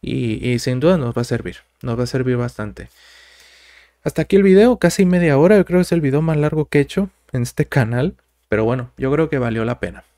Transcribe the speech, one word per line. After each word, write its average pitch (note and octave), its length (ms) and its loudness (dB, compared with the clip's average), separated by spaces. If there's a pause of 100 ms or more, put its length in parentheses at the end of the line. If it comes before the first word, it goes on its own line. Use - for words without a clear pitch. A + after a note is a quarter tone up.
Y, B2+ 460 -6
y B2 120 -2
sin B2+ 220 -4
duda E3+ 180 2
nos A#2+ 180 -4
va A#2+ 60 -2
a - 20 -2
servir, A#2 320 -6 (240)
nos A#2 180 -6
va B2 60 -2
a - 20 -6
servir B2+ 300 -2
bastante. A2+ 540 -8 (1120)
Hasta D3+ 200 -4
aquí G3 140 0
el G3+ 60 6
video, G3 360 6
casi F3+ 280 2
media F3 320 2
hora, F#3 180 6
yo F#3+ 80 4
creo F3 140 0
que F#3 40 2
es E3+ 100 -2
el E3+ 100 0
video C#3+ 180 0
más D#3+ 160 0
largo D3+ 300 -2
que - 120 0
he C#3+ 40 4
hecho F#3+ 260 -2 (240)
en B2+ 80 -2
este A#2+ 240 -4
canal, B2 500 -2 (360)
pero G#2+ 140 0
bueno, B2 340 -2
yo C3 120 -2
creo D3+ 200 0
que C#3+ 80 -2
valió A2+ 260 -2
la A#2+ 160 -4
pena. F2+ 240 -10 (140)